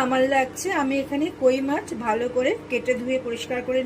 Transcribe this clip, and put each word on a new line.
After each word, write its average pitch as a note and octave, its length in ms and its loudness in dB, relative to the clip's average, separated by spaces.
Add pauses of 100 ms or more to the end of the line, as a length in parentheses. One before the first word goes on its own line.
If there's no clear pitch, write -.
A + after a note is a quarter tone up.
আমার B3+ 180 4 (120)
লাগছে, C4 340 0 (140)
আমি C4+ 200 0
এখানে C#4+ 240 -2 (140)
কই C4 180 6 (100)
মাছ D#4+ 180 -2 (200)
ভালো A3+ 200 0 (100)
করে C4 160 2 (180)
কেটে B3 300 -2
ধুয়ে B3+ 260 -2
পরিষ্কার A#3+ 320 -6 (100)
করে C4 160 2